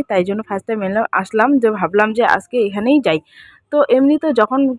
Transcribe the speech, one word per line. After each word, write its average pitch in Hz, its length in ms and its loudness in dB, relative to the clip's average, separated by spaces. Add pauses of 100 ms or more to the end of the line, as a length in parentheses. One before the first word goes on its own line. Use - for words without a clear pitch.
তাই 190 160 0
জন্য 196 200 -4
ফার্স্ট 196 240 -8
টাইম 220 140 -4
এলাম, 202 300 -2
আসলাম, 214 380 0 (100)
যে 226 120 2
ভাবলাম 202 420 0
যে 226 120 0
আজকে - 340 0
এখানেই 214 400 0
যাই। 160 220 0 (480)
তো 294 80 -2 (120)
এমনি 269 280 4
তো 320 160 -4
যখন 233 260 0 (200)